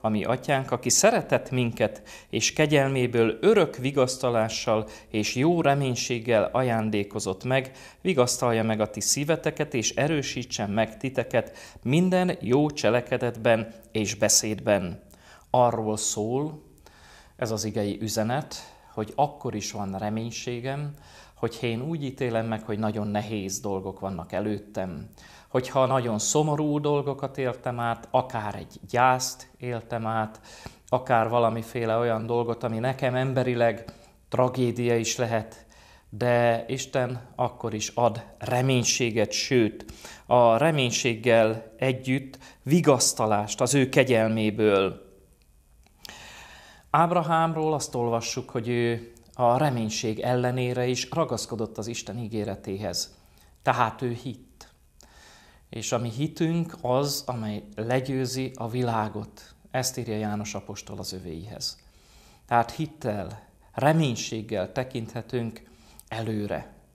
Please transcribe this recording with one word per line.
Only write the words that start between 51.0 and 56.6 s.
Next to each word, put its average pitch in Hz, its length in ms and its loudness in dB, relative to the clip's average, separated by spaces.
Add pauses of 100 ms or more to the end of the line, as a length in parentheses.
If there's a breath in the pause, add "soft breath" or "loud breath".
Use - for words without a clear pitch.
ragaszkodott 120 680 -4
az 107 100 -6
Isten 117 300 -10
ígéretéhez. 104 960 -6 (480 soft breath)
Tehát 117 400 0
ő 123 100 -2 (120)
hitt. - 480 -16 (1000 loud breath)
És 110 220 -6
a 127 60 2
mi 117 120 -2
hitünk 160 720 -2